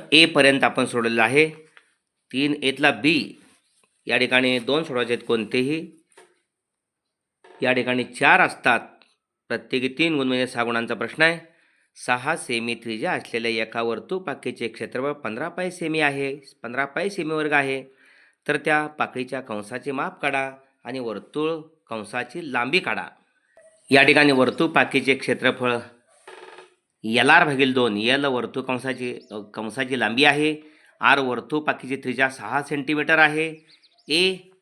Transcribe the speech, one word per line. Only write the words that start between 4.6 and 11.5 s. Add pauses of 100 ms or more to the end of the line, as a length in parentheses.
सोडवायचे
आहेत
कोणतेही. (1800)
या
ठिकाणी (100)
चार
असतात, (680)
प्रत्येकी
तीन
गुण
म्हणजे
सहा
गुणांचा
प्रश्न
आहे. (420)